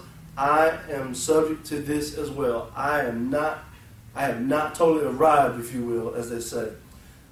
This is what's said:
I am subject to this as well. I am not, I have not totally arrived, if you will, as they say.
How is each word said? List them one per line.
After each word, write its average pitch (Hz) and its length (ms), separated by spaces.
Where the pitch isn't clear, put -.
I 156 420
am 131 240
subject 156 520
to 143 140
this 147 380
as 139 120
well. 123 460
I 143 240
am 120 300
not, 147 340
I 135 80
have 120 200
not 151 320
totally 160 320
arrived, 135 520
if 117 140
you 120 120
will, 117 300
as 117 140
they 117 120
say. 113 280